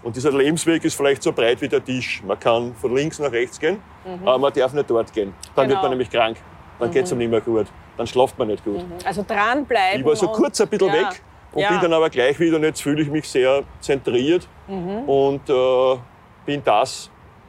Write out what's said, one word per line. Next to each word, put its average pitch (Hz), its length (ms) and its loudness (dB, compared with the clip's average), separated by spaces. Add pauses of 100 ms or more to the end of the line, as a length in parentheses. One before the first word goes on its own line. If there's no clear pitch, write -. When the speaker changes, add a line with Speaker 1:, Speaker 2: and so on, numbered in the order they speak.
Speaker 1:
Und 117 120 -6
dieser 135 160 0
Lebensweg 151 520 2
ist 160 120 -2
vielleicht 139 280 0
so 165 80 0
breit 117 300 0
wie 143 80 -4
der 131 140 0
Tisch. 127 420 -6
Man 98 140 -2
kann 120 360 0
von 120 200 -4
links 151 240 -2
nach 143 120 -2
rechts 117 280 -4
gehen, 180 180 0 (280)
Speaker 2:
Mhm. 180 220 -6
Speaker 1:
aber 127 120 4
man 139 140 2
darf 131 200 0
nicht 147 160 -2
dort 117 240 0
gehen. 98 200 -4 (220)
Dann 135 120 2
wird - 20 -2
Speaker 2:
Genau. 135 140 2
Speaker 1:
man 131 80 0
nämlich 127 180 -4
krank. 113 280 0 (420)
Dann 117 120 -2
geht's 127 200 0
Speaker 2:
Mhm. 127 100 -4
Speaker 1:
einem 117 100 0
nicht 110 140 0
mehr 113 100 0
gut. 107 120 0 (300)
Dann 117 100 -6
schlaft 127 320 2
man 117 100 0
nicht 101 160 -4
gut. 101 120 -4
Speaker 2:
Mhm. 175 160 -10 (120)
Also 190 200 -4
dranbleiben 214 760 0
Speaker 1:
Ich 131 40 -4
war 151 120 4
so 175 120 0
Speaker 2:
und - 60 -4
Speaker 1:
kurz - 260 0
ein 202 80 4
bisschen 190 180 0
Speaker 2:
ja. - 60 0
Speaker 1:
weg 196 280 -2 (320)
und 156 80 -2
Speaker 2:
Ja. 202 100 0
Speaker 1:
bin 208 100 2
dann 170 120 2
aber 160 160 4
gleich 135 300 2
wieder, 170 180 2
und 151 60 2
jetzt 156 180 0
fühle 147 200 0
ich 143 80 0
mich 151 200 -4
sehr 131 340 2 (180)
zentriert 139 680 0 (200)
Speaker 2:
Mhm. 196 320 -8 (100)
Speaker 1:
und, 139 400 0
äh, 127 460 4 (500)
bin 143 180 -4
das, 113 480 0 (380)